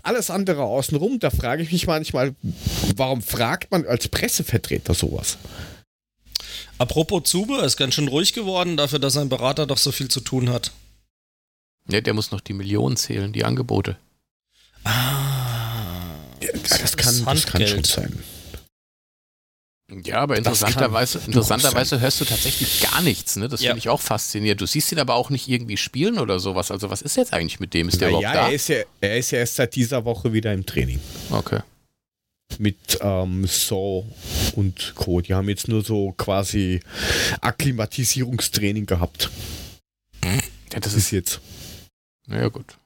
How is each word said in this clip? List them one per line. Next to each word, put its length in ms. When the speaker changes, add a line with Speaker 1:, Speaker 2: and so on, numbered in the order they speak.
Speaker 1:
alles 260
andere 340
außenrum, 560
da 120
frage 320
ich 80
mich 160
manchmal, 480
warum 280
fragt 480
man 140
als 220
Pressevertreter 880
sowas? 440
Speaker 2:
Apropos 460
Zuber, 400
ist 140
ganz 180
schön 140
ruhig 240
geworden 440
dafür, 220
dass 140
sein 160
Berater 360
doch 120
so 140
viel 180
zu 100
tun 300
hat. 220
Speaker 3:
Ja, 120
der 120
muss 180
noch 100
die 120
Millionen 440
zählen, 360
die 120
Angebote. 500
Speaker 2:
Ah, 1300
Speaker 1:
Ja, 100
das 300
Speaker 2:
das 160
Speaker 1:
kann, 280
das 200
kann 200
schon 120
Speaker 2:
Handgeld. 100
Speaker 1:
sein. 320
Speaker 3:
Ja, 180
aber 200
Speaker 1:
Das 40
kann 80
Speaker 3:
interessanterweise, 500
Speaker 1:
durchaus 80
Speaker 3:
interessanterweise 640
Speaker 1:
sein. 100
Speaker 3:
hörst 180
du 60
tatsächlich 560
gar 220
nichts, 320
ne? 120
Das 140
Speaker 2:
Ja. 80
Speaker 3:
finde 100
ich 100
auch 120
faszinierend. 580
Du 60
siehst 260
ihn 60
aber 160
auch 160
nicht 180
irgendwie 300
spielen 400
oder 220
sowas. 320
Also 180
was 140
ist 140
jetzt 160
eigentlich 260
mit 160
dem? 120
Ist 140
der 60
Speaker 1:
Na 100
Speaker 3:
überhaupt 60
Speaker 1:
ja, 100
Speaker 3:
da? 140
Speaker 1:
er 60
ist 140
ja, 100
er 180
ist 140
ja 80
erst 160
seit 200
dieser 280
Woche 300
wieder 200
im 120
Training. 340
Speaker 3:
Okay. 300
Speaker 1:
Mit, 440
ähm, 440
So 600
und 420
Co. 260
Die 140
haben 140
jetzt 180
nur 160
so 340
quasi 600
Akklimatisierungstraining 1500
gehabt. 420
Speaker 3:
Ja, 560
das 140
Speaker 1:
Bis 120
Speaker 3:
ist 60
Speaker 1:
jetzt. 300
Speaker 3:
Na 160
ja, 60
gut. 380